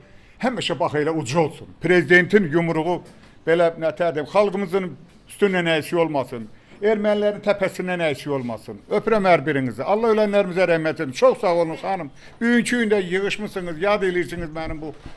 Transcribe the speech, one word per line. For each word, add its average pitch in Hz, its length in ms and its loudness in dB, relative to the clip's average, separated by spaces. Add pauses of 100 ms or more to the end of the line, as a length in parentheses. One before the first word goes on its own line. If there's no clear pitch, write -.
(420)
həmişə 196 380 -2
bax 151 200 0
elə 156 140 0
uca 151 260 -2
olsun. - 280 -4 (120)
Prezidentin 175 720 4
yumruğu 165 460 0 (480)
belə, 170 320 4
nə 156 160 -2
təhər 170 240 0
deyim, 139 160 -6
xalqımızın 190 560 0 (400)
üstündən 180 480 2
əksik 170 200 -2
olmasın. 135 500 -2 (340)
Ermənilərin 208 580 0
təpəsindən 180 600 -2
əksik 147 320 -2
olmasın. 117 460 -8 (100)
Öpürəm 214 340 2
hər 170 220 6
birinizi. 131 360 -2
Allah 220 300 0
ölənlərimizə 202 560 2
rəhmət 160 320 0
edin. 139 120 -6
Çox - 280 4
sağ 180 140 2
olun, 165 260 0
xanım. 175 300 -6 (300)
Bugünkü 240 400 2
gün 214 100 0
də 208 120 4
yığışmısınız, 185 760 -6
yad 202 220 0
eləyirsiniz 175 500 -2
mənim 160 300 -8
bu 156 80 -10 (260)